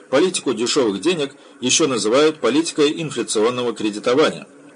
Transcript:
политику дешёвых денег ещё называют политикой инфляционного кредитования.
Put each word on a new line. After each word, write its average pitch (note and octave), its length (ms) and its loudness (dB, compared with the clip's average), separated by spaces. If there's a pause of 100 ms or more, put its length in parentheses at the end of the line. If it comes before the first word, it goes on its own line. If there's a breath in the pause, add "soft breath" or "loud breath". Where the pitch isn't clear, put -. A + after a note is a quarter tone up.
политику D3+ 460 0
дешёвых A2 460 0
денег D3+ 340 -2 (260 loud breath)
ещё D3 280 0
называют C3 520 2
политикой D3+ 640 0
инфляционного A#2+ 720 -2
кредитования. A2 720 0 (300)